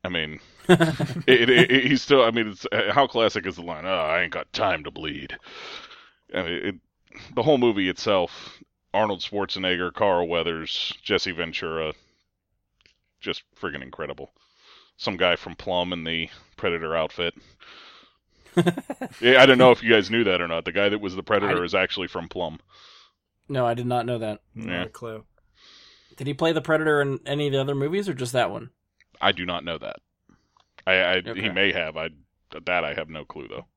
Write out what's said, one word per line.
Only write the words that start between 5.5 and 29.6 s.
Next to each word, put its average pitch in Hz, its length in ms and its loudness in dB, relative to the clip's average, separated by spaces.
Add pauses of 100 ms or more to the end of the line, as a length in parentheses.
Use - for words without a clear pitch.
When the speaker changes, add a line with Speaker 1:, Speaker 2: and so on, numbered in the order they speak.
Speaker 1:
I 92 80 -2
mean, 85 100 -6
it, 92 220 -6 (600)
the 123 80 0
whole 147 160 4
movie 101 300 2
itself, - 720 -2 (340)
Arnold 101 260 0
Schwarzenegger, 92 720 -4
Carl 87 360 2
Weathers, 82 760 -4
Jesse 95 300 -2
Ventura, 80 600 -6 (1300)
just - 220 -8 (180)
friggin' 71 220 -8
incredible. 69 500 -12 (640)
Some 101 200 -6
guy 87 200 2
from - 200 -14
Plum 90 360 -2
in 85 120 -6
the 82 240 -4 (280)
Predator 82 400 -4
outfit. 82 420 -4
Speaker 2:
<laughs> - 60 -20 (1800)
Speaker 1:
Yeah, 127 220 8
I 135 40 12
don't 127 120 8
know 127 140 10
if 117 100 2
you 113 80 0
guys 104 200 4
knew 117 140 2
that 90 160 2
or 87 80 -2
not. 82 180 -4
The 87 60 -6
guy 101 180 2
that 104 100 -2
was 92 160 -6
the 95 60 -8
Predator 98 400 0
Speaker 2:
I - 20 -2
Speaker 1:
is 85 100 -4
actually 92 340 0
from 85 200 -8
Plum. 82 320 -8 (880)
Speaker 2:
No, 131 180 0
I 117 80 0
did 123 120 -6
not 123 200 0
know 120 120 -4
that. 107 220 -8 (140)
Speaker 3:
Not 110 180 -10
Speaker 1:
Yeah. 87 120 -4
Speaker 3:
a 90 40 -10
clue. 110 360 -14 (920)
Speaker 2:
Did 131 100 -10
he 143 80 -4
play 165 180 0
the 156 80 0
Predator 156 400 2
in 139 260 -2
any 147 200 -2
of 135 60 -2
the 135 80 2
other 139 140 -2
movies 170 340 -2
or 151 60 -4
just 123 200 -6
that 113 160 2
one? 113 200 -12 (500)
Speaker 1:
I 98 120 4
do 90 140 -6
not 87 180 -6